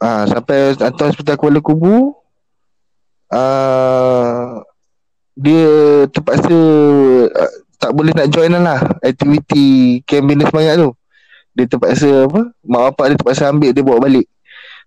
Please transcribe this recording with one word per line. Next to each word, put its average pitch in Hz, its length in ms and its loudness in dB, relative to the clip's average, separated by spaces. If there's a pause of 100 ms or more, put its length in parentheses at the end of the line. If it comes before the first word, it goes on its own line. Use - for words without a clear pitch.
ah, 110 240 -4
sampai 135 480 -2
hantar 135 400 -4
hospital 147 240 -6
Kuala 147 240 0
Kubu, 190 560 0 (1120)
ah, 127 1300 -2 (720)
dia 156 340 2 (400)
terpaksa, 151 480 -2 (720)
ah, - 220 -2 (240)
tak 117 180 -6
boleh 151 160 0
nak 160 180 0
join 160 220 0
lah 175 320 0 (180)
aktiviti 135 1040 0
Camp 143 240 -2
Bina 147 240 0
Semangat 156 320 0
tu. 151 80 2 (640)
Dia 123 160 -2
terpaksa 135 560 0
apa, 156 160 -2 (240)
mak 120 240 -2
bapak 135 160 -4
dia 139 160 0
terpaksa 135 260 -2
ambil 147 220 0
dia 135 160 0
bawa 123 160 2
balik 131 240 2 (600)